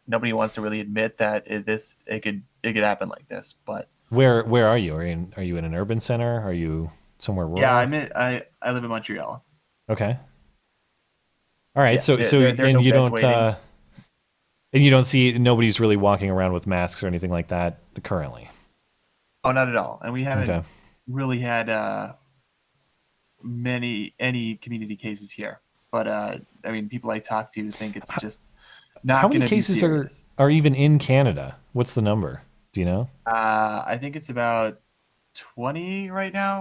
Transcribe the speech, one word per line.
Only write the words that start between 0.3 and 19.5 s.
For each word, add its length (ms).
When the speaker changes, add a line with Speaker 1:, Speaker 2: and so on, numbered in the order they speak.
Speaker 1:
wants 220
to 60
really 200
admit 380
that 280
it, 200
this, 280
it 140
could, 220
it 100
could 120
happen 240
like 200
this, 260
but 220
Speaker 2:
Where, 340
where 240
are 100
you? 160
Are 100
you 80
in, 240
are 60
you 140
in 80
an 100
urban 260
center? 400
Are 120
you 380
somewhere 280
rural? 140
Speaker 1:
Yeah, 160
I'm 180
in, 200
I, 280
I 80
live 140
in 60
Montreal. 540
Speaker 2:
Okay. 260
All 80
right. 120
Speaker 1:
Yeah, 60
Speaker 2:
So, 160
Speaker 1:
there, 80
Speaker 2:
so, 160
Speaker 1:
there, 120
there 140
are 20
Speaker 2:
and 100
Speaker 1:
no 40
Speaker 2:
you 100
Speaker 1:
beds 100
Speaker 2:
don't, 100
Speaker 1:
waiting. 180
Speaker 2:
uh, 260
and 120
you 60
don't 140
see, 340
nobody's 420
really 160
walking 340
around 220
with 140
masks 360
or 40
anything 240
like 180
that 300
currently? 440
Speaker 1:
Oh, 80